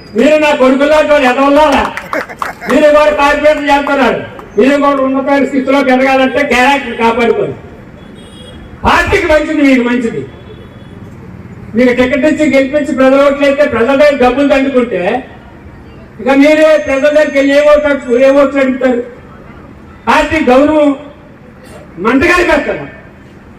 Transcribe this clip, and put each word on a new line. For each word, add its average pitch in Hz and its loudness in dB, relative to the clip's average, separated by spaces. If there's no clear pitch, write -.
మీరు 285 4
నా 302 2
కొడుకుల్లా 277 2
వాళ్ళు 285 2
ఎదవల్లారా? 277 0
మీరు 302 2
కూడా 294 4
కార్పొరేటర్ 294 0
చేస్తున్నారు, 277 -2
మీరు 262 2
కూడా 277 0
ఉన్నతమైన 269 0
స్థితిలోకి 269 -2
ఎదగాలంటే 262 0
క్యారెక్టర్ 247 -2
కాపాడుకోండి. 226 -2
పార్టీకి 330 0
మంచిది, 302 0
మీకు 254 2
మంచిది. 226 -4
మీకు 247 2
టికెట్ 254 0
ఇచ్చి 302 0
గెలిపించి 269 -2
ప్రజల 269 4
ఓట్లు 277 0
అయితే 277 2
ప్రజల 240 0
దగ్గర 285 4
డబ్బులు 254 0
దండుకుంటే 254 -2
ఇక 214 -4
మీరే 302 4
ప్రజల 277 -2
దగ్గరికి 294 0
వెళ్ళి 277 2
ఏ 294 2
ఓట్లు 294 2
అడుగు-, 254 -2
ఏ 269 4
ఓట్లు 277 2
అడుగుతారు? 254 -2
పార్టీ 302 0
గౌరవం 285 2
మంటగా 269 0
కలిపేస్తాను, 254 -2